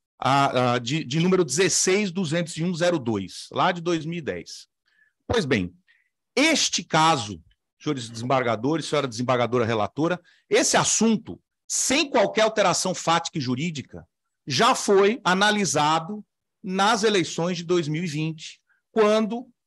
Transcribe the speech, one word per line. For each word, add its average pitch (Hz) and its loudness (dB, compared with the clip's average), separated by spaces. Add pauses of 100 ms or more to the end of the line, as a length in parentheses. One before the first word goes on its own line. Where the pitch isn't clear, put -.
(180)
a, 127 2
a, 123 0
de, 127 -4
de 139 -2
número 180 2
dezesseis 185 0
duzentos 170 -4
e 156 -4
um 180 -2
zero 170 0
dois, 107 -6
lá 156 0
de 180 -4
dois 165 -4
mil 170 -8
e 160 -10
dez. 90 -10 (600)
Pois 202 0
bem, 107 -2 (600)
este 277 2
caso, 147 2 (400)
senhores 131 -4
desembargadores, 123 -2
senhora 143 0
desembargadora 123 0
relatora, 117 -2 (300)
esse 247 2
assunto, 208 0 (280)
sem 277 0
qualquer 214 2
alteração 190 2
fática - -2
e - -2
jurídica, 131 -6 (400)
já 220 2
foi 202 4
analisado 185 0 (380)
nas 196 0
eleições 180 0
de 175 -10
dois 170 0
mil 151 -4
e 170 -4
vinte, 156 -8 (300)
quando 220 0 (180)